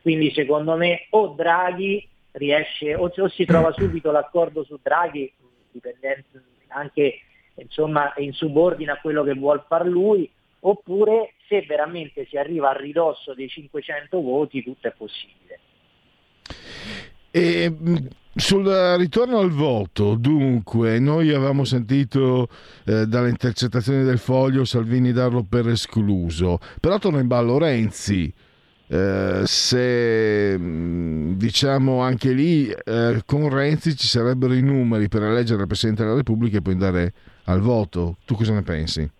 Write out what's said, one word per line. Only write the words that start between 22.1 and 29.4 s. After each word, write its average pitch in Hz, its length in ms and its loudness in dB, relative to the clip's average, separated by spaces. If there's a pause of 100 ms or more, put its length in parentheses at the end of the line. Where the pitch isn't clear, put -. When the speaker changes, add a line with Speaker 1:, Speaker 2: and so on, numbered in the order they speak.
Speaker 2:
eh, 110 220 2
dalle 123 220 2
intercettazioni 123 760 0
del 127 140 2
Foglio 131 460 2
Salvini 123 480 2
darlo 123 300 2
per 117 260 0
escluso, 92 920 0 (220)
però 190 180 2
torna 160 220 0
in 127 60 2
ballo 120 320 2
Renzi. 110 720 0 (560)
Eh, 95 560 0